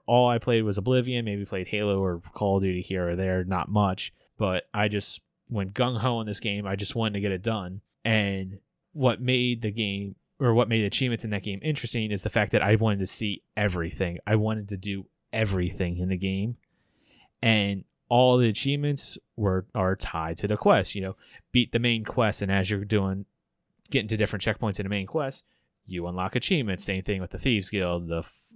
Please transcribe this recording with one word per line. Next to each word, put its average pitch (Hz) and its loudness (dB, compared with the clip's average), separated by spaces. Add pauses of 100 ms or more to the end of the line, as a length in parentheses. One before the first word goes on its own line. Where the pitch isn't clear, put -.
all 123 6
I 120 2
played 117 2
was 101 0
Oblivion, 123 0
maybe 101 -2
played 92 -6
Halo 101 2
or 90 0 (120)
Call 98 2
of 95 4
Duty 92 0
here 90 -2
or 87 0
there, 92 0
not 92 -2
much. 101 2 (240)
But 92 0 (100)
I 107 2
just 101 -4 (280)
went 101 -4
gung-ho 123 0
on 110 -4
this 104 -6
game. 101 -4
I 98 -2
just 101 -6
wanted 110 0
to 101 -2
get 101 0
it 92 -4
done. 98 -4 (240)
And 101 0 (340)
what 123 2
made 123 0
the 107 -2
game, 101 -4 (240)
or 123 4
what 117 4
made 113 2
achievements 117 -2
in 110 -4
that 101 -4
game 98 -6
interesting 120 -2
is 98 -4
the 104 -2
fact 107 2
that 110 4
I 104 6
wanted 107 2
to 95 -2
see 104 -4 (140)
everything. 87 -2
I 110 4
wanted 107 0
to 101 -6
do 98 -6 (280)
everything 90 0
in 90 -2
the 92 0
game. 98 -2 (840)
And 104 2 (240)
all 127 6
the 123 6
achievements 143 -2 (160)
were, 92 0
are 95 2
tied 82 -6
to 104 -4
the 104 0
quest, 165 4
you 101 -4
know, 95 -6 (360)
beat 123 4
the 117 2
main 117 0
quest. 107 0
And 98 0
as 98 2
you're 101 -2
doing, 98 0 (640)
getting 110 0
to 107 -2
different 101 0
checkpoints 107 -2
in 98 -2
the 95 -4
main 101 -2
quest, 139 -6 (420)
you 87 -6
unlock 90 -4
achievements. 120 0
Same 95 -2
thing 98 -2
with 90 -8
the 113 -12
Thieves 110 0
Guild, 87 -2
the 82 -4 (320)